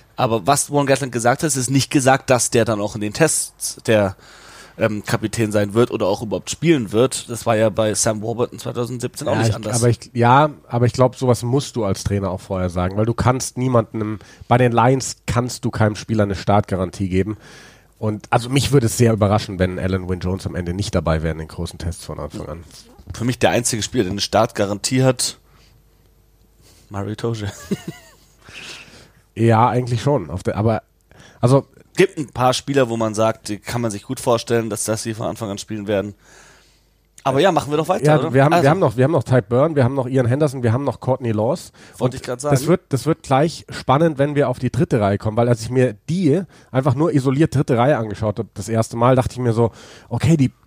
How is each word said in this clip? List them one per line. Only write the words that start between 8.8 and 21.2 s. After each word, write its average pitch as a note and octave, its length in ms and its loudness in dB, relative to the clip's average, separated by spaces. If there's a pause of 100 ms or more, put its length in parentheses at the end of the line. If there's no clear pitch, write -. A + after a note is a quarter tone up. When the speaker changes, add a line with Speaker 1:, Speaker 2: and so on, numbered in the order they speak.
Speaker 1:
auch B2 60 0
Speaker 2:
Ja, A#2 60 0
Speaker 1:
nicht A2+ 100 2
Speaker 2:
ich, G#2+ 60 0
Speaker 1:
anders. A2 200 -6
Speaker 2:
aber A#2+ 140 2
ich, - 240 -2
ja, B2+ 360 4 (180)
aber A#2+ 200 0
ich A#2+ 60 0
glaub, B2+ 220 2
sowas B2 280 0
musst B2+ 320 -2
du A2+ 100 -2
als F#2+ 180 -2
Trainer G2 280 -2
auch F#2+ 100 -8
vorher F#2 300 -4
sagen, F#2 260 -2
weil A2 80 2
du A#2 80 0
kannst B2+ 460 -2
niemandem, A2+ 580 0 (300)
bei B2 100 4
den B2 140 4
Lions B2 460 4 (100)
kannst B2 360 -2
du A#2+ 60 0
keinem G#2+ 260 2
Spieler A2 280 0
eine G2 100 0
Startgarantie F#2+ 760 0
geben. F#2+ 300 0 (640)
Und, G#2+ 320 -6
also A#2+ 180 2
mich B2 220 0
würde B2+ 160 4
es - 100 -2
sehr A2+ 160 4
überraschen, G2+ 460 0
wenn F2+ 180 0
Alan F#2 320 -4
Wynne F2+ 120 -4
Jones F#2 260 -4
am D#2 80 -8
Ende F2 180 -4
nicht G2 220 -4
dabei D#2+ 260 0